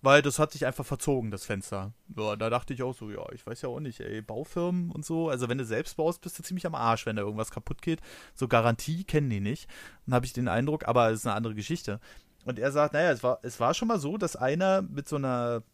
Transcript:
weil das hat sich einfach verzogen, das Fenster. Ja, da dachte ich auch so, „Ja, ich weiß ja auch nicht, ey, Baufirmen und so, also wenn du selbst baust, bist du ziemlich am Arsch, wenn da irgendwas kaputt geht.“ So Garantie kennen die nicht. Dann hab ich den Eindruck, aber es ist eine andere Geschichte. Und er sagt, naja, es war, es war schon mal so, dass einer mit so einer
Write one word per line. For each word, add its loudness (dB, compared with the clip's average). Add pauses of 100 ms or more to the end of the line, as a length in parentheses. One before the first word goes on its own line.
weil 10
das 0
hat 2
sich -4
einfach -4
verzogen, 0
das -8
Fenster. -6 (220)
Ja, -2
da -2
dachte -2
ich -4
auch -4
so, -12
„Ja, -8 (100)
ich -16
weiß -10
ja -4
auch -6
nicht, -8
ey, -6
Baufirmen -2
und -8
so, 0
also 0
wenn 0
du -2
selbst -2
baust, 0
bist -10
du -12
ziemlich -6
am -2
Arsch, 2
wenn -2
da 0
irgendwas -2
kaputt -6
geht.“ 0 (340)
So 0
Garantie 2
kennen 2
die 0
nicht. -4 (380)
Dann 0
hab 4
ich -6
den 0
Eindruck, 0
aber 6
es 0
ist -4
eine 0
andere -2
Geschichte. -4 (460)
Und -4
er 2
sagt, 4
naja, 4
es 0
war, 2
es -8
war 4
schon -2
mal 2
so, -2
dass -2
einer 2
mit -8
so -2
einer 0 (120)